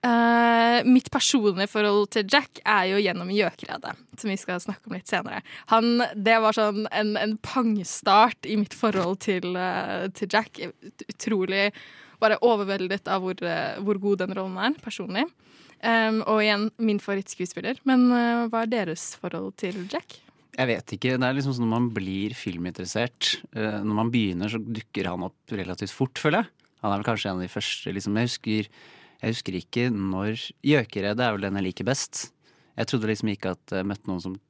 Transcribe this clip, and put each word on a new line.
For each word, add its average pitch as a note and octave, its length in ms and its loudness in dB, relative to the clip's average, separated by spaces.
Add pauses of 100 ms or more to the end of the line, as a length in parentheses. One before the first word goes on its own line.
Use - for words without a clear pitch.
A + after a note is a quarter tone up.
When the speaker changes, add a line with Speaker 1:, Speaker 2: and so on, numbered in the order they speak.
Speaker 1:
eh, A#3 800 6
mitt B3+ 320 6
personlige G#3 560 2
forhold G#3 400 4
til G#3 160 0
Jack C#4 400 2
er G3 240 4
jo G3 80 2
gjennom F3+ 320 0
Gjøkeredet, - 640 -2 (240)
som A3 120 -4
vi F#3+ 60 -2
skal F3+ 220 -6
snakke - 320 -10
om F#3 80 -6
litt - 80 -12
senere. G#3 380 -4 (240)
Han, A#3 340 4 (160)
det A3+ 240 4
var A3 160 4
sånn G#3+ 320 0
en, G#3 260 0
en G#3+ 220 -2
pangstart G#3+ 1120 2
i G#3 80 2
mitt G#3 160 -2
forhold F#3+ 460 0
til, F3+ 340 -2
eh, F#3 560 -2
til G3 160 -8
Jack. G#3+ 320 0
Ut-, - 480 -12
utrolig G3 600 0 (500)
bare G#3+ 240 4
overveldet G3 640 2
av F#3 160 0
hvor, F#3 240 -4
eh, E3 320 -2
hvor G3 240 -2
god G3 240 2
den F#3+ 80 -6
rollen F#3+ 240 -6
er, A#3 240 0
personlig. G#3 460 -4 (540)
Ehm, A3 440 2
og G#3+ 140 2
igjen, G#3+ 380 2
min G#3+ 200 2
favorittskuespiller. G3 840 -6
Men, B3+ 260 6
eh, A#3+ 380 2
hva A3+ 160 -2
er A3+ 80 -4
deres F3+ 480 -4
forhold F#3 360 -8
til F#3 360 -6
Jack? - 280 -10 (360)
Speaker 2:
Jeg C3 120 2
vet A2 180 -2 (100)
ikke. B2+ 240 0
Det B2+ 80 2
er C3 80 0
liksom C#3 160 -2
sånn A#2+ 160 0
når A2+ 60 2
man A#2+ 180 2
blir G2 400 -4
filminteressert, F#2 1120 -4 (120)
eh, G#2+ 280 -4
når G#2+ 120 0
man A2+ 160 0
begynner, G#2 380 0
så A2+ 100 -4
dukker A2 480 -6
han F2+ 160 -4
opp F2 140 -10 (160)
relativt G2 400 -6
fort, - 220 -4
føler E3 300 2
jeg. - 60 -12 (320)
Han G#2 100 0
er G2+ 100 -2
vel - 20 -8
kanskje G#2+ 260 -2
en F#2 60 -4
av F2+ 80 -4
de F2 80 -10
første, - 400 -6
liksom. G2 240 -2
Jeg A#2+ 140 2
husker, A2 400 -4 (500)
jeg A2+ 140 -2
husker F#2+ 260 -6
ikke A#2+ 320 -4
når, G2 480 -2 (240)
Gjøkeredet G#2+ 560 0
er A#2+ 160 2
vel G2 80 -4
den G2 160 -2
jeg F#2+ 80 0
liker F#2 160 -6
best. - 460 -4 (460)
Jeg A2+ 100 -2
trodde A2 220 0
liksom A2 240 -2
ikke F#2+ 200 -4
at - 180 -10
jeg F#2+ 140 -2
møtte G2 240 -6
noen F#2 140 -4
som F#2 120 -8 (160)